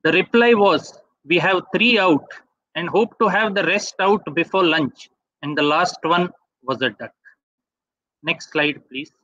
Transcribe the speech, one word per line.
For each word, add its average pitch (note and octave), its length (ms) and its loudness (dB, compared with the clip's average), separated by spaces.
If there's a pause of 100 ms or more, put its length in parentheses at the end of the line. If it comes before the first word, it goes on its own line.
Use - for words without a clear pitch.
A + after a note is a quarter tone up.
The - 80 2
reply A#3 420 2
was, G3 460 0 (240)
"We E3 160 0
have F3+ 240 0 (100)
three A3 240 2
out F3+ 300 2 (480)
and E3 140 -8
hope G3+ 300 -2
to A3 100 2
have G3+ 260 -2
the G3 80 0
rest F#3+ 360 -4
out G3 240 2 (120)
before E3+ 300 0
lunch, D#3 440 -2 (320)
and D3 160 -8
the D3 60 0
last D#3+ 400 0
one F3 260 0 (340)
was B2+ 180 -6
a B2+ 80 -2
duck." A2 240 -12 (1080)
Next D#3+ 280 -8
slide, D3 380 -2
please. C#3 220 -14 (120)